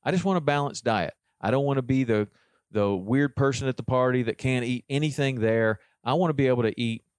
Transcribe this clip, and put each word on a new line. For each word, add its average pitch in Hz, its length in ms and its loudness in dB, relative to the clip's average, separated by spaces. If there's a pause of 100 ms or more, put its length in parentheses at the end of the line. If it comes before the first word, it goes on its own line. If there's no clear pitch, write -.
I 131 80 -2
just 180 140 0
want 190 120 0
a 165 40 -2
balanced 143 420 -2
diet. 104 320 0 (240)
I 101 120 -2
don't 139 140 2
wanna 139 160 0
be 131 220 0
the, 107 240 2 (420)
the 101 240 0
weird 120 440 0
person 135 320 0
at 127 80 -4
the 117 60 -10
party 127 400 2
that 113 140 -4
can't 127 280 -2
eat 123 240 -4
anything 139 500 -2
there. 110 400 2 (240)
I 123 120 0
wanna 170 180 2
be 135 140 2
able 123 160 2
to 110 160 -2
eat 113 260 -4 (140)